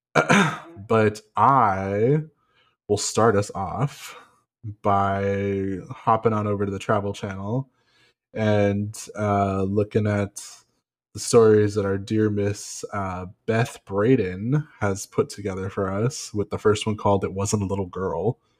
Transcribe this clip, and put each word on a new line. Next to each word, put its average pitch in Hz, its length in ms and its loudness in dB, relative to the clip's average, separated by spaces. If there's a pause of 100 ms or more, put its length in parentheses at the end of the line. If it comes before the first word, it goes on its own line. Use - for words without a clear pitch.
(680)
<clears throat> 101 200 -20
But 110 320 4 (160)
I 107 880 4 (680)
will 104 100 2
start 110 380 2
us 101 180 -2
off 92 600 -6 (680)
by 98 960 0 (120)
hopping 113 420 0
on 107 140 -2
over 101 180 -2
to 98 80 -4
the 98 60 -6
Travel 101 340 -2
Channel 101 560 -8 (640)
and, 104 640 0 (220)
uh, 101 460 0
looking 104 420 0
at 101 360 -2 (720)
the 107 60 -12
stories 107 540 6
that 104 100 0
our 98 140 0
dear 107 320 0
Miss, 101 640 -4
uh, 92 340 -6 (200)
Beth 113 380 -2
Braden 110 840 0 (140)
has 101 260 -2
put - 240 -2
together 95 380 -6
for 95 220 -4
us, 107 420 -4
with 104 180 -4
the - 80 -6
first - 280 0
one 107 100 -2
called 101 280 2
It 90 100 -4
Wasn't 98 280 -2
a 98 40 -4
Little 98 200 -4
Girl, 92 520 -4 (220)